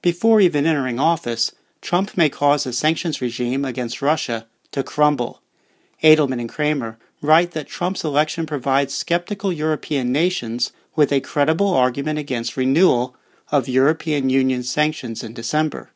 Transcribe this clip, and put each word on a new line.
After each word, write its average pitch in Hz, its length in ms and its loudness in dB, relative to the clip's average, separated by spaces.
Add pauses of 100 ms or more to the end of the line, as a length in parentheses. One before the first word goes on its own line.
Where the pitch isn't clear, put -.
before 214 360 4
even 151 280 4
entering 131 320 0
office, 147 540 0 (280)
Trump 190 340 -2
may 160 140 4
cause 147 380 0
a 120 60 -6
sanctions 160 460 -2
regime 127 460 -2
against 123 340 -6
Russia 139 460 -2 (260)
to 135 120 -2
crumble. 147 580 0 (640)
Edelman 151 360 4
and 117 100 -4
Kramer 131 500 -2 (200)
write 165 340 2
that 147 140 -6
Trump's 185 360 -4
election 151 420 -2
provides 139 480 -2
skeptical 185 580 -4
European 147 600 -2
nations 127 600 -2 (240)
with 151 160 4
a 190 80 2
credible 165 540 0
argument 139 460 0
against 135 380 -6
renewal 131 580 2 (360)
of 135 160 0
European 139 600 0
Union 131 320 2
sanctions 127 640 -4
in 113 100 -10
December. 135 640 -4